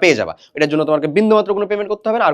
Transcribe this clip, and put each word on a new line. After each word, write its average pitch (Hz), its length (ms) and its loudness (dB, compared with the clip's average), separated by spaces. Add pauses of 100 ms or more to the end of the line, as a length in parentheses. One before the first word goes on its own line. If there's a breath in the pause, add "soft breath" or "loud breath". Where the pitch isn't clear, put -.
পেয়ে 160 160 6
যাবা। 82 140 -4 (240 soft breath)
এটার 151 140 0
জন্য 151 180 0
তোমাকে 156 180 0 (100)
বিন্দুমাত্র 214 400 2
কোনো 208 120 -4
পেমেন্ট 208 240 -4
করতে 208 160 -8
হবে 226 120 0
না, 196 80 2
আর 147 40 2